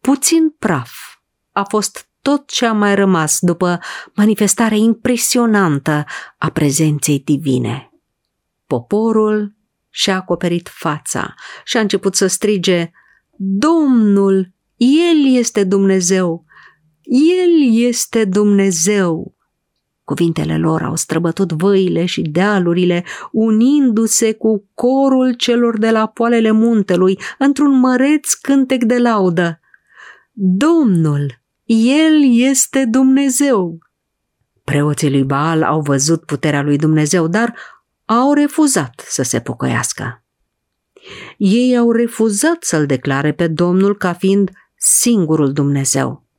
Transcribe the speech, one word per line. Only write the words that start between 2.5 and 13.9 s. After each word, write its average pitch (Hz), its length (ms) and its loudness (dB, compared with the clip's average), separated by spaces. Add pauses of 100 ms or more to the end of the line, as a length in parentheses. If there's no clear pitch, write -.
a 226 60 0
mai 202 220 0
rămas 185 460 0
după 175 400 -2 (340)
manifestarea 214 640 0
impresionantă 214 1300 0 (340)
a 131 120 -4
prezenței 147 680 0
divine. 135 680 -4 (800)
Poporul 214 920 -2 (340)
și-a - 240 -2
acoperit 175 520 -4
fața - 680 -8 (300)
și - 120 -6
a 226 40 0
început 196 340 -2
să 196 120 0
strige: 185 640 -2 (460)
„Domnul, 202 1160 2 (240)